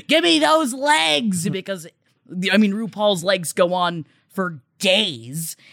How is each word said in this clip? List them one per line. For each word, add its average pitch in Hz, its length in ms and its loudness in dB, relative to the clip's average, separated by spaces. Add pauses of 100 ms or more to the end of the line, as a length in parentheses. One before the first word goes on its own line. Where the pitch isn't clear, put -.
give 320 160 4
me 330 140 4
those 302 340 2
legs," 277 760 0
because, 185 360 -8 (640)
I 196 60 4
mean, 208 160 4
RuPaul's 208 500 -2
legs 180 300 -2
go 180 220 2
on 175 320 -2 (240)
for 175 320 -8 (180)
days. 165 760 -2 (160)